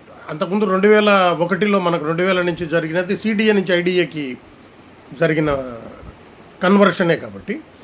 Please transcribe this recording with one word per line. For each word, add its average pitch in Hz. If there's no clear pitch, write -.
అంతకుముందు 190
రెండు 190
వేల 202
ఒకటిలో 190
మనకు 170
రెండు 165
వేల 185
నుంచి 175
జరిగినది 165
సిడిఏ 214
నుంచి 190
ఐడిఏకి 165
జరిగిన 147
కన్వర్షనే 185
కాబట్టి, 110